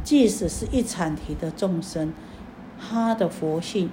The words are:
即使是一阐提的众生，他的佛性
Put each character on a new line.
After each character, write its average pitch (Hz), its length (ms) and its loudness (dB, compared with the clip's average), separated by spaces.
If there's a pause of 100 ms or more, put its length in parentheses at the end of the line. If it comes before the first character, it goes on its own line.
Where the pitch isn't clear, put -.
即 277 240 8
使 185 220 2
是 - 220 -4
一 254 100 4
阐 160 320 -2
提 151 220 -6
的 160 160 -4
众 180 280 0
生， 160 320 -4 (680)
他 226 320 2
的 202 160 2
佛 160 320 -2
性 180 320 0